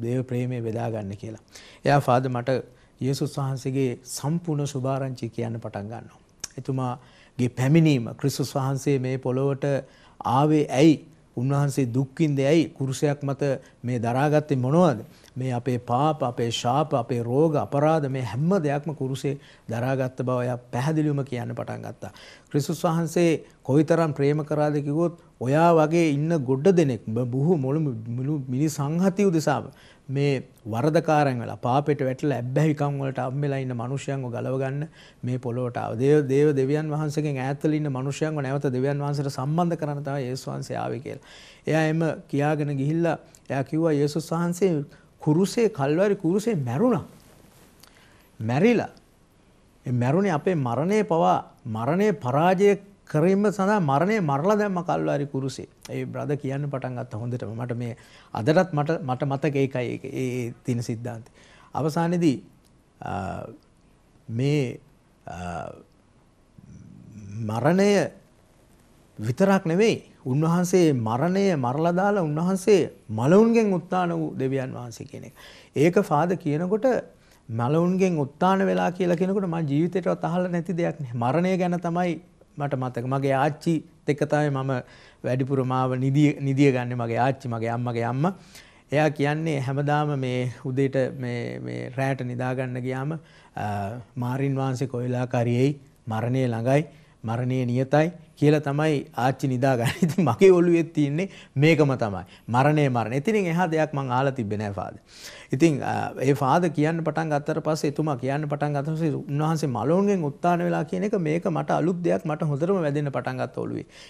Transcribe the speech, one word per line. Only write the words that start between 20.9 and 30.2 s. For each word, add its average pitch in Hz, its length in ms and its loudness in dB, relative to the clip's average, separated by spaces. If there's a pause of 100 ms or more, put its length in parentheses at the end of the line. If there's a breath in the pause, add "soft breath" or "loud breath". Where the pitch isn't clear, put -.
කියන්න 120 300 -8
පටන් 113 320 -8
ගත්තා. - 260 -14 (380 loud breath)
ක්‍රිස්තුස් 147 340 -2
වහන්සේ 165 600 0 (180 loud breath)
කොයිතරම් 156 500 2
ප්‍රේම 147 320 0
කරාද 147 380 0
කිව්වොත් 160 400 -2 (180 soft breath)
ඔයා 151 340 4
වගේ 160 360 4
ඉන්න 156 280 2
ගොඩ 135 300 0
දෙනෙක් 156 380 4
බ-, 113 180 -2
බොහෝ 135 320 2
මුළු, 135 240 0 (260)
මුළු 131 420 -4
මිනිස් 147 280 -2
සංහතිය 175 480 0
උදෙසාම 151 460 0 (380 loud breath)
මේ 135 340 0 (240)